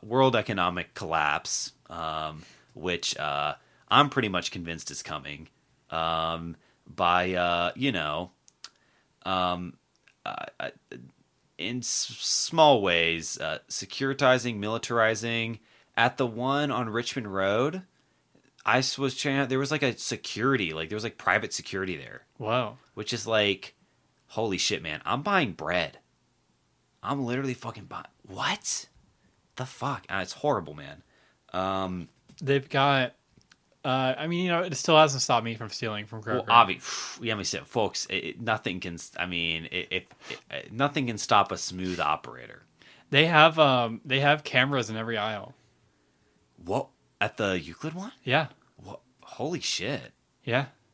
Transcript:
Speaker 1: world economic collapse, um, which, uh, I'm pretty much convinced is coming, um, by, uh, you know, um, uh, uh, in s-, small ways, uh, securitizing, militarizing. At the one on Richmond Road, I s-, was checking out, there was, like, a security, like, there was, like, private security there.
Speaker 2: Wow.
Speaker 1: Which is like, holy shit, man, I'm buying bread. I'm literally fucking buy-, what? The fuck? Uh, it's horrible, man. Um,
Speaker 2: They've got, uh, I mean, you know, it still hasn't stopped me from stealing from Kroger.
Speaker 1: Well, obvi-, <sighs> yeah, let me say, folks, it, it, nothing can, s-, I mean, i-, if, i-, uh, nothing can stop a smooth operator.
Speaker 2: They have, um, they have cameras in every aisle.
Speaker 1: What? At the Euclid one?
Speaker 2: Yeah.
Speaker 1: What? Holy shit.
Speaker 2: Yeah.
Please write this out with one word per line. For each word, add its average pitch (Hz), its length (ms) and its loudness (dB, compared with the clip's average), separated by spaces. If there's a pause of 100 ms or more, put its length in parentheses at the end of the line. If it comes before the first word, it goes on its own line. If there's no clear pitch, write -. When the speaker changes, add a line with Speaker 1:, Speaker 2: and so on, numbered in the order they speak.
Speaker 1:
world 127 320 4
economic 90 580 -2
collapse, 80 800 -2 (180)
um, 78 540 -8 (300)
which, 87 440 -4
uh, 73 380 -2 (340)
I'm 139 200 6
pretty 117 200 0
much 90 220 -2
convinced 82 400 -10
is 71 120 -8
coming, 73 460 -10 (400)
um, 82 640 -2 (320)
by, 90 460 2
uh, 87 420 0
you 131 160 -2
know, 80 400 -4 (920)
um, 90 480 -2 (520)
uh, - 200 -8 (140)
uh, - 100 -6 (880)
in 113 220 -4
s-, 120 80 -6 (320)
small 151 640 6
ways, 85 580 2
uh, 78 200 -4 (100)
securitizing, 127 920 0
militarizing. 113 1000 0 (380)
At 120 200 4
the 135 100 2
one 135 440 0
on 117 180 -2
Richmond 110 440 -4
Road, 113 500 2 (840)
I 110 140 6
s-, - 180 -2
was 135 180 -2
checking 139 240 0
out, 135 100 0
there 131 100 2
was, 139 120 -2
like, 151 120 0
a 120 140 2
security, 110 760 0
like, 80 160 -4
there 101 60 -4
was, 107 80 -4
like, 113 140 -6
private 107 360 2
security 95 440 -4
there. 62 280 -16 (120)
Speaker 2:
Wow. 117 400 -2 (160)
Speaker 1:
Which 107 200 -6
is 110 140 -6
like, 104 480 2 (520)
holy 107 300 -2
shit, - 260 -2
man, 76 220 -8
I'm 117 160 -2
buying 175 320 2
bread. 80 460 -2 (1040)
I'm 135 220 -4
literally 127 280 -4
fucking 113 320 -12
buy-, - 200 -14 (220)
what? - 600 -4 (720)
The 127 80 -4
fuck? 127 440 -6
Uh, 98 120 -2
it's 90 120 -6
horrible, 98 400 -2
man. 71 300 -16 (500)
Um, 92 560 -2 (320)
Speaker 2:
They've 139 260 2
got, 139 460 2 (720)
uh, 131 320 0
I 151 100 -6
mean, 175 180 -2
you 180 60 0
know, 170 100 2
it 180 140 -4
still 160 220 6
hasn't 143 240 8
stopped 117 240 2
me 113 100 -6
from 110 140 -10
stealing 107 360 -6
from 110 180 -12
Kroger. 113 240 -4
Speaker 1:
Well, 117 180 10
obvi-, - 540 -8
<sighs> - 40 -14
yeah, 113 100 0
let 107 60 -4
me 95 40 -4
say, - 220 -4
folks, - 420 0
it, 98 80 -4
it, - 260 -6
nothing 107 380 -2
can, 90 160 -8
s-, - 220 -10
I 87 80 -4
mean, 85 460 -4
i-, 90 200 -4
if, 90 120 -4 (480)
i-, 69 60 -8
uh, - 40 -10 (100)
nothing 139 360 -2
can 113 100 -4
stop 104 340 4
a 90 60 -6
smooth 92 420 -4
operator. 64 640 -4 (460)
Speaker 2:
They 143 180 6
have, 160 320 6
um, 123 460 4
they 131 160 0
have 147 220 4
cameras 127 460 2
in 110 80 -6
every 113 200 -4
aisle. 104 360 -4 (1080)
Speaker 1:
What? 98 240 -2 (320)
At - 180 -2
the 95 220 2
Euclid 85 340 -12
one? 185 180 -12 (120)
Speaker 2:
Yeah. 139 240 2 (300)
Speaker 1:
What? 92 220 -16 (240)
Holy 147 360 -6
shit. - 520 -4 (320)
Speaker 2:
Yeah. 127 240 0 (260)